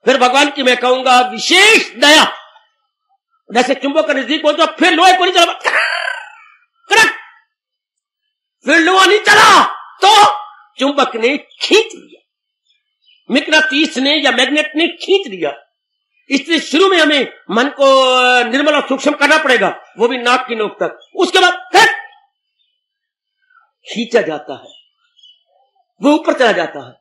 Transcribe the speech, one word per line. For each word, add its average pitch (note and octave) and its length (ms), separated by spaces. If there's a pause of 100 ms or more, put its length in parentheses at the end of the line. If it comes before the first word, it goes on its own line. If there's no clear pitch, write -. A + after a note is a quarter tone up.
फिर C4 140
भगवान C4+ 320
की, D4 120
मैं B3 140
कहूंगा, B3+ 440
विशेष E4+ 720
दया। C#4+ 300 (1300)
जैसे B3 200
चुंबक D4+ 320
के D4 80
नजदीक C#4 280
पहुंचो, D4+ 240
फिर E4 260
लोहे F4+ 200
को F4+ 120
नहीं F4+ 100
चला, E4+ 180 (1400)
कड़क, D#4 280 (1500)
फिर D#4 140
लोहा F#4 280
नहीं G4+ 120
चला, G#4 460 (400)
तो G#4 340 (400)
चुंबक C4+ 380
ने B3+ 220
खींच - 560
लिया, - 320 (1040)
मकनातीस D4+ 680
ने C#4+ 180
या C#4 160
मैग्नेट C4+ 440
ने E4+ 120
खींच F#4+ 400
लिया। F#3 360 (640)
इसलिए C#4 280
शुरू F#4 300
में F#4 100
हमें D4 340 (180)
मन A3+ 140
को C#4 220 (580)
निर्मल C#4+ 300
और C#4 80
सूक्ष्म C4+ 300
करना D4 260
पड़ेगा, A#3 420 (180)
वो A#3 100
भी B3+ 100
नाक B3 300
की A#3 60
नोक G#3+ 180
तक। - 440
उसके F4+ 220
बाद F4+ 140
फिर G#4 360 (2000)
खींचा A3+ 280
जाता D#3 320
है, - 180 (1300)
वो C#4+ 120
ऊपर D#4+ 180
चला A#3 200
जाता D3 360
है। B2+ 120